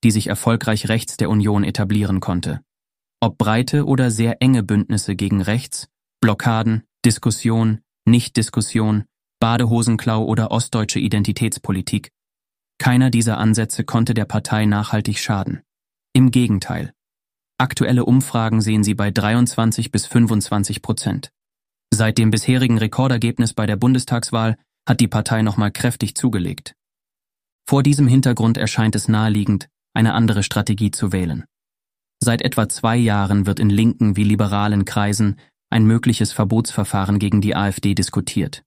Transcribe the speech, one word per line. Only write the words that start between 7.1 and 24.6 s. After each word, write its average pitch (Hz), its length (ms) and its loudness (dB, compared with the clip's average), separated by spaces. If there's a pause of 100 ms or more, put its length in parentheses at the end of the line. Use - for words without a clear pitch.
Nichtdiskussion, 110 1000 0 (360)
Badehosenklau 117 840 2
oder 110 260 0
ostdeutsche 110 480 -2
Identitätspolitik. 104 1120 -2 (680)
Keiner 127 300 4
dieser 117 300 0
Ansätze 110 460 0
konnte 113 280 -2
der 110 140 0
Partei 107 400 -2
nachhaltig 104 520 -2
schaden. - 440 -4 (500)
Im 131 180 6
Gegenteil. 110 640 0 (640)
Aktuelle 127 480 0
Umfragen 113 560 0
sehen 107 240 2
sie 104 100 0
bei 104 160 -2
dreiundzwanzig 113 800 0
bis - 140 -2
fünfundzwanzig 107 800 0
Prozent. - 480 -6 (600)
Seit 110 280 0
dem 110 120 4
bisherigen 120 460 2
Rekordergebnis 117 800 0
bei 110 100 -2
der 104 120 0
Bundestagswahl 117 840 0 (280)